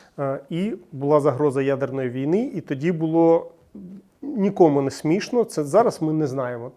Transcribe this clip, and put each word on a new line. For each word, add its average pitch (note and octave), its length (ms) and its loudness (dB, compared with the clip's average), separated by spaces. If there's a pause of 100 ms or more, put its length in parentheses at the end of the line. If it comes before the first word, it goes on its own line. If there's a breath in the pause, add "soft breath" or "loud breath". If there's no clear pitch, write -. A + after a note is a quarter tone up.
(200 loud breath)
е, C#3 200 -4 (100)
і F#3 260 -4 (160)
була C#3+ 280 2
загроза C#3 420 2
ядерної C3+ 480 -2
війни, D#3 460 -2
і D#3+ 60 -6
тоді D3 300 -4
було E3 600 2 (680)
нікому G3 600 4
не C3+ 100 -2
смішно. G#3 520 0
Це E3 200 -4
зараз F3+ 380 2
ми D#3 120 -2
не D#3 140 0
знаємо, B2 500 -6